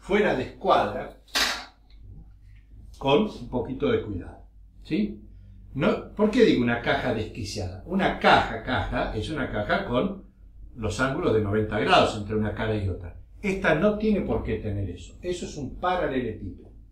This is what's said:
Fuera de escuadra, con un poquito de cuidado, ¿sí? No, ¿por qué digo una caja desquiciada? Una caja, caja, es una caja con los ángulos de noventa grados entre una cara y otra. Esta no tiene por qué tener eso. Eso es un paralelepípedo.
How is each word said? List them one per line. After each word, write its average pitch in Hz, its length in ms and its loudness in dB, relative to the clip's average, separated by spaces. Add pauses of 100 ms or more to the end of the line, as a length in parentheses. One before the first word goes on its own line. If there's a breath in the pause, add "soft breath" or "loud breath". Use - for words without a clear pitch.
Fuera 185 360 2
de 127 80 -2
escuadra, 104 760 0 (1800)
con 143 240 4
un 120 260 -6
poquito 123 420 -2
de 113 120 0
cuidado, 92 420 -10 (400)
¿sí? 196 360 -2 (540)
No, 175 400 0
¿por 208 160 4
qué 240 140 8
digo 123 180 6
una 117 200 2
caja 131 320 0
desquiciada? - 720 -6
Una 170 340 0
caja, 147 420 4
caja, 123 540 -2
es 104 120 -4
una 147 220 -4
caja 101 360 -2
con - 380 0 (520)
los 113 240 -2
ángulos 135 340 2
de 107 60 4
noventa 104 400 0
grados - 360 4
entre 104 200 -4
una 107 180 0
cara 110 220 -2
y 95 120 -2
otra. - 300 -8 (220)
Esta 190 340 2
no 208 240 2
tiene 214 220 2
por - 240 -2
qué 110 140 -4
tener 98 300 -4
eso. - 320 -14
Eso 180 260 -6
es - 100 -10
un 127 200 -10
paralelepípedo. 131 960 -4 (220)